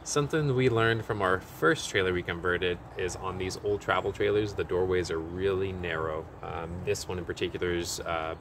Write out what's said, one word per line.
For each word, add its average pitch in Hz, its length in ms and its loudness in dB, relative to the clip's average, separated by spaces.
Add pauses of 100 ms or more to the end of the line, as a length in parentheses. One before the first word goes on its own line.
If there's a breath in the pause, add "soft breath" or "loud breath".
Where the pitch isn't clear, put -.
Something 147 520 2
we 127 140 6
learned 113 340 4
from 107 180 -2
our 92 180 4
first - 500 0
trailer 92 240 4
we 90 100 0
converted 87 540 0 (200)
is 90 200 -2
on 92 200 -6
these 92 260 -4
old 104 180 0
travel 95 320 2
trailers, 104 400 2
the 92 100 -4
doorways 90 480 2
are 82 80 0
really 92 540 0
narrow. 80 520 -4 (160)
Um, 82 280 -6 (160)
this - 220 -2
one 95 100 -4
in 87 80 -6
particular 90 480 -2
is, 87 280 -2
uh 82 400 -4